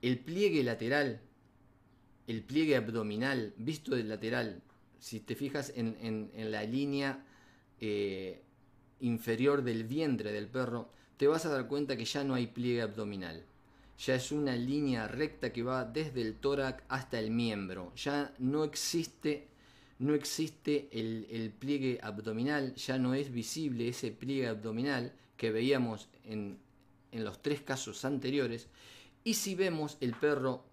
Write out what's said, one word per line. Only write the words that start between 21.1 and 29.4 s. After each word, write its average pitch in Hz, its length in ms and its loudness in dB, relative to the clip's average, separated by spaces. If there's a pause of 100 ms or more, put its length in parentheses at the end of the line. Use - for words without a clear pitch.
el 113 180 -4
pliegue 131 540 0
abdominal, 117 720 -2
ya 131 240 -2
no 127 160 4
es 135 160 -2
visible 120 560 -2
ese 120 240 -2
pliegue 127 360 0
abdominal 117 680 -2 (220)
que 113 140 0
veíamos 117 600 2 (160)
en, 107 340 -6 (520)
en 113 140 -2
los 101 160 -8
tres 143 200 0
casos - 440 -4
anteriores. 131 640 0 (560)
Y 226 100 2
si 202 220 0